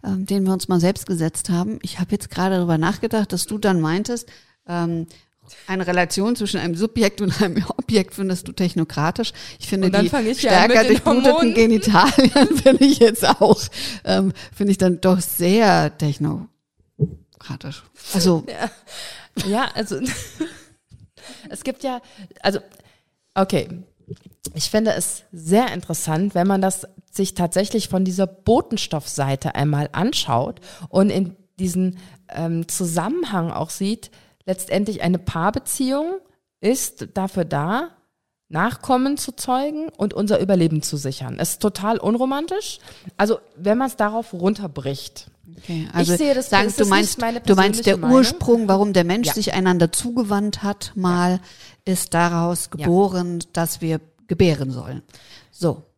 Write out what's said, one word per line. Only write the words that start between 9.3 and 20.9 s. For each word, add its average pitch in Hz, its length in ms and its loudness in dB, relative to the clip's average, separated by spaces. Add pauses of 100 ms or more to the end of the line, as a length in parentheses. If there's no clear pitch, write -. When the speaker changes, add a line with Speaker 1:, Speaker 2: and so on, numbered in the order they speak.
Speaker 1:
Ich - 80 -14
finde 190 200 0
Speaker 2:
Und 185 60 2
dann 202 100 4
Speaker 1:
die - 60 2
Speaker 2:
fang 240 180 0
ich 254 160 -2
ja 233 80 4
an 226 200 6
Speaker 1:
stärker - 100 4
Speaker 2:
mit - 20 6
den 254 40 4 (160)
Speaker 1:
durchbluteten 262 300 6
Speaker 2:
Hormonen. 302 220 4
Speaker 1:
Genitalien 226 920 6 (100)
<laughs> 226 60 -2
finde 269 220 8
ich 277 140 4
jetzt 226 260 6 (160)
auch, 214 180 6 (440)
ähm, 190 300 0 (200)
finde 202 180 0
ich 196 60 2
dann 185 240 2
doch 185 200 4
sehr 175 760 2
technokratisch. - 1900 -8 (300)
Also 175 340 2
Speaker 2:
Ja, - 1000 -10
ja, 226 240 0
also 202 260 -6 (760)
<laughs> - 760 -20